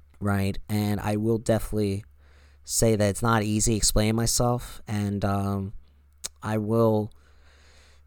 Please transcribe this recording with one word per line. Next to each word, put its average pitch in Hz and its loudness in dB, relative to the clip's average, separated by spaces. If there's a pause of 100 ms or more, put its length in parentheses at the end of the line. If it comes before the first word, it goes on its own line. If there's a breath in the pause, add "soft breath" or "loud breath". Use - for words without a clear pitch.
(200)
right? 98 -2 (120)
And 104 -2
I 107 -2
will 110 0
definitely 107 0 (580 soft breath)
say - 2
that 104 4
it's 98 -4
not 113 2
easy 107 2
explaining 107 2
myself, 120 0
and, 101 -2
um, 98 -2 (680)
I 110 -2
will 110 2 (960 soft breath)